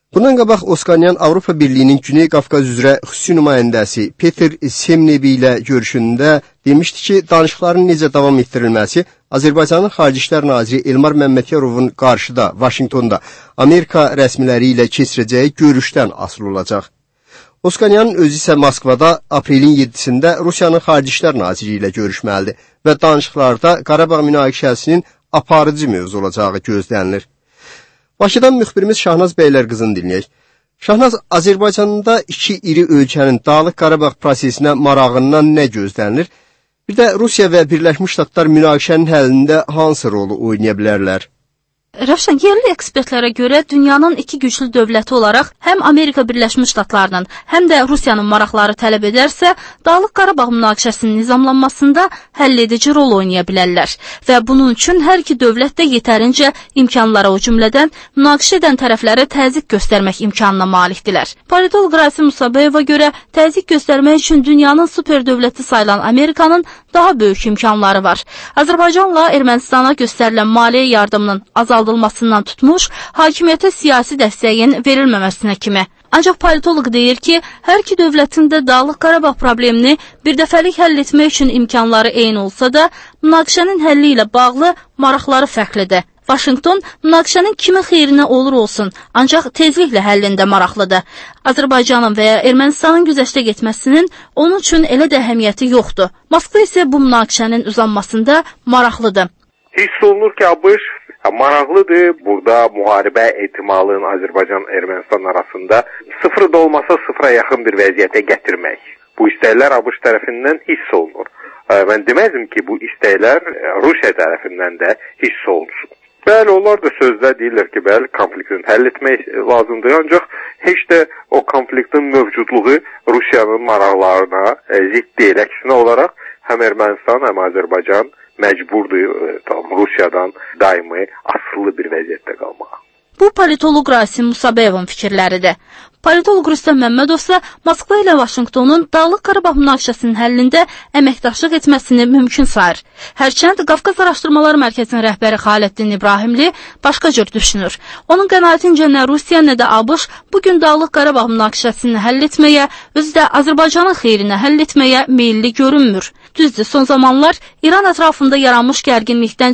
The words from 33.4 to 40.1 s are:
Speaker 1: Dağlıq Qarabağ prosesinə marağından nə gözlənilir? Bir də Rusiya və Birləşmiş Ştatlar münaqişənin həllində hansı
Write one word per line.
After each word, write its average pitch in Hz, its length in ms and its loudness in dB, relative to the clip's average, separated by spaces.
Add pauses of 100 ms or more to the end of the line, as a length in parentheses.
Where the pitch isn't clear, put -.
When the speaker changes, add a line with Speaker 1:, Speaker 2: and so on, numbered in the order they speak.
Speaker 1:
Dağlıq 156 340 0
Qarabağ 151 400 0
prosesinə 143 540 -2
marağından 139 840 2
nə 147 80 2 (140)
gözlənilir? 107 500 -4 (600)
Bir 208 120 -2
də 233 160 4
Rusiya 208 320 0
və 170 220 4
Birləşmiş 165 480 -2
Ştatlar 160 340 0
münaqişənin 156 640 2
həllində 143 580 2
hansı 156 400 -2